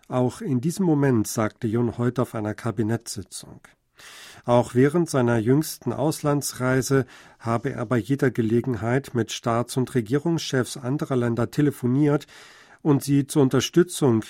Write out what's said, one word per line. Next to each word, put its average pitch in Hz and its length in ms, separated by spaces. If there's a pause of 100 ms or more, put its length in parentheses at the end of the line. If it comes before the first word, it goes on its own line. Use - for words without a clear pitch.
auch 123 320
in 135 220
diesem 175 240
Moment, 139 420
sagte 110 400
Yoon 113 300
heute 123 240
auf 117 140
einer 107 180
Kabinettssitzung. - 1080 (840)
Auch 120 300
während 147 340
seiner 120 300
jüngsten 127 520
Auslandsreise 131 1120 (320)
habe 117 340
er 120 140
bei 120 120
jeder 131 340
Gelegenheit 117 840
mit 113 200
Staats- 117 420
und 127 180
Regierungschefs 135 840
anderer 139 400
Länder 117 340
telefoniert 143 760 (540)
und 139 220
sie 139 240
zur 156 140
Unterstützung 131 880